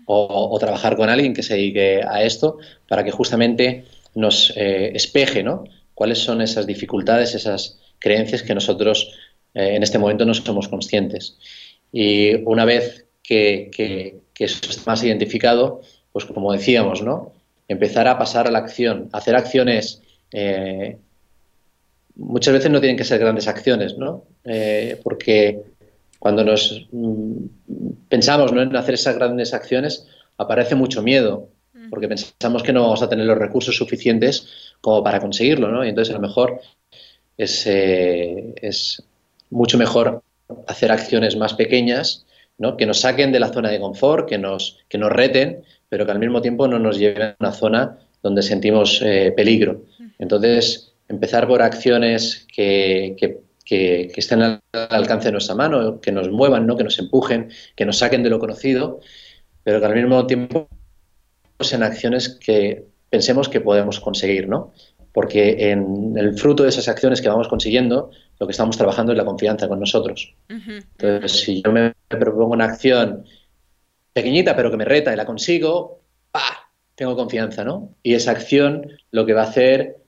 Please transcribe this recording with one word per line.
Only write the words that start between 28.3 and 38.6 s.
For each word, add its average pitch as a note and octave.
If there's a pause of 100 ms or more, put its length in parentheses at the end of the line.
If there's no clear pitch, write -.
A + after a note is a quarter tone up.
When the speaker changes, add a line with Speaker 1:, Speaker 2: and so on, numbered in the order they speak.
Speaker 1:
¿no? B2
en C3
hacer B2+
esas B2
grandes B2
acciones, C3 (300)
aparece A#2
mucho B2+
miedo, A2 (260)
Speaker 2:
Ujú. A3+
Speaker 1:
porque G#2+
pensamos -
que C#3
no B2+
vamos A2+
a A#2
tener A2
los A2
recursos A#2+
suficientes A#2 (320)
como G#2+
para G2+
conseguirlo, A#2
¿no? B2
Y A#2
entonces A2
a G#2
lo G2+
mejor B2 (800)
es, -
eh, F#2
es - (480)